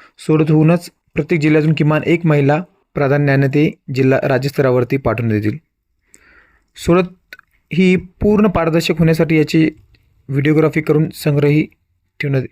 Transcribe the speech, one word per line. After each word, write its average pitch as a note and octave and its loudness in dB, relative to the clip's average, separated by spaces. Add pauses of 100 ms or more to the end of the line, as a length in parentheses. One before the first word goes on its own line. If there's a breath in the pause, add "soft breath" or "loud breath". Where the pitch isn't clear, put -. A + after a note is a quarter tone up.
(180 soft breath)
सोडत D#3 0
होऊनच D#3 2 (240)
प्रत्येक D#3 -2
जिल्ह्यातून D#3 2
किमान D#3 0
एक E3+ 0
महिला D3 2 (340)
प्राधान्याने C#3 0
ते D3 0 (240)
जिल्हा, C3 2
राज्यस्तरावरती C3 -2
पाठवून A#2 -4
देतील. G#2+ -2 (1200 soft breath)
सोडत - -4 (340)
ही F3+ 2 (240)
पूर्ण G#3 2
पारदर्शक E3 -2
होण्यासाठी D#3+ 2
याची D#3 2 (600)
व्हिडिओग्राफी D3+ 0
करून D#3 0
संग्रही D3 0 (540)
ठेवण्यात C3+ -2